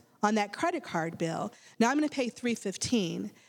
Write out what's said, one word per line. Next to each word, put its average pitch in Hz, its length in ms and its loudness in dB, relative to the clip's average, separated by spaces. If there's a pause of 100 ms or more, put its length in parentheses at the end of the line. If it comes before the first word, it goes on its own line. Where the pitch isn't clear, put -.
(240)
on 214 120 4
that 208 180 2
credit 339 300 -2
card 165 340 -2
bill, 165 340 -2 (260)
now 226 120 6
I'm 277 80 2
gonna 302 100 2
pay 247 220 -2
three 233 260 -2
fifteen, 190 760 -2 (180)